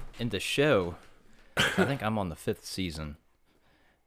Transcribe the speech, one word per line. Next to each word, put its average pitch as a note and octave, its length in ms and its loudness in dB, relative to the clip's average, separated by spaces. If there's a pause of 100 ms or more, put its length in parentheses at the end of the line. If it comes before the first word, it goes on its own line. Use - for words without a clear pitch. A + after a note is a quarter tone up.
(200)
in A#2+ 100 -2
the G2+ 100 -2
show, G2+ 560 4 (640)
I - 280 4
think C#3 180 -2
I'm A2 160 0
on F#2 100 0
the D#2 60 -6
fifth - 300 -4
season, D#2 520 -6 (880)